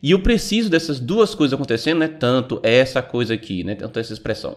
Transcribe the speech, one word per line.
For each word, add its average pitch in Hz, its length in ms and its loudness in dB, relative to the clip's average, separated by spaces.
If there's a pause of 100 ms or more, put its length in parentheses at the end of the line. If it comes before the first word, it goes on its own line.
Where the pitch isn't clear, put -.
e 143 80 4
eu 190 80 6
preciso 220 500 2
dessas 160 300 -2
duas 196 340 2
coisas 143 220 2
acontecendo, 135 440 0
né, 156 80 2
tanto 127 540 0
essa 127 400 4
coisa 120 320 -2
aqui, 98 300 -6
né, 95 100 -4
tanto - 240 -8
essa 113 160 -6
expressão, - 440 -6